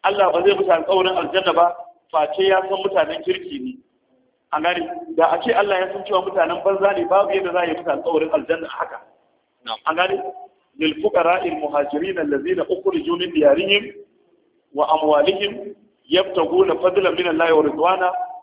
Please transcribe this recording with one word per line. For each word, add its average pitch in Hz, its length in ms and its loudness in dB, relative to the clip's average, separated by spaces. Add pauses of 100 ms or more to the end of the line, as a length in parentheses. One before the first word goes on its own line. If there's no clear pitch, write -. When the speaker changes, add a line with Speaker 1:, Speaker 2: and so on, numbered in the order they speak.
Speaker 1:
Allah 196 300 2
ba 170 100 2
zai 196 140 6
musu 190 140 2
alƙawarin 185 460 2
aljanna 175 360 0
ba, 175 220 4 (360)
face 156 360 0
ya 190 140 4
san 190 200 -4
mutanen 160 420 0
kirki - 380 -6
ne. 254 120 -10 (760)
An 156 120 -4
gane? 175 260 -2 (260)
Da 160 160 4
a 170 120 -2
ce 233 100 0
Allah 196 260 2
ya 190 140 -4
san 196 120 -10
cewa 180 200 0
mutanen 175 400 -2
banza 196 320 2
ne, 170 80 -2
babu 196 260 2
yadda 185 220 -2
za 180 60 0
a 175 60 0
yi 165 120 -2
musu - 120 -6
alƙawarin 160 440 0
aljanna 160 340 -2
a - 100 -10
haka. - 240 -10 (640)
Speaker 2:
Na'am. 113 200 -8
Speaker 1:
An 160 100 0
gane? 185 260 0 (580)
للفقراء 170 680 0
المهاجرين 151 720 -2
الذين 151 400 -2
أخرجوا 170 580 -2
من 180 160 -6
ديارهم 151 500 4 (920)
وأموالهم 156 1000 0 (340)
يبتغون 180 680 2
فضلا 180 340 2
من 175 160 -2
الله 165 280 2
ورضوانا 170 580 2 (300)